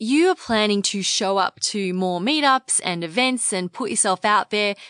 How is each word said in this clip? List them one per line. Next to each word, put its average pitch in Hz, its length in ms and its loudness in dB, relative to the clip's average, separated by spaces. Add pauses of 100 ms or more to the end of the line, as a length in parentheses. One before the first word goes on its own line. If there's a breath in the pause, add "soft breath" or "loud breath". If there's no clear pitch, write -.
you 285 300 4
are 349 40 2
planning 214 480 0
to 196 200 -4
show 196 340 0
up - 240 -2
to 196 340 -2
more 185 240 -2
meetups 262 640 0
and 170 220 -4
events 247 480 -2
and 185 200 -4
put - 180 -6
yourself 202 340 0
out 208 260 2
there, 208 240 0 (160 loud breath)